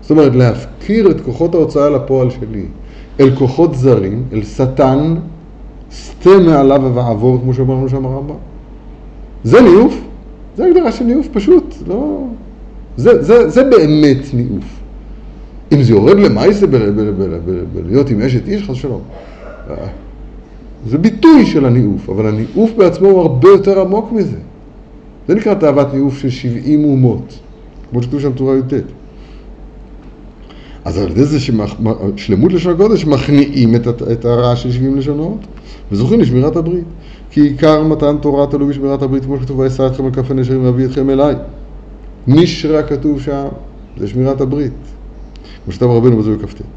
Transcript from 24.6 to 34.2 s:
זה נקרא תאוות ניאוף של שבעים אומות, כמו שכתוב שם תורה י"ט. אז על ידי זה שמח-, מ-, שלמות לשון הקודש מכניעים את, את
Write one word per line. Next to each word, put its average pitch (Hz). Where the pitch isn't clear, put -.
זה 185
נקרא 214
תאוות 139
ניאוף 135
של 135
שבעים 127
אומות, 127
כמו 123
שכתוב 131
שם 139
תורה 131
י"ט. 131
אז 85
על 92
ידי 104
זה 147
שמח-, 107
מ-, 104
שלמות 113
לשון 175
הקודש 190
מכניעים 139
את, 117
את 113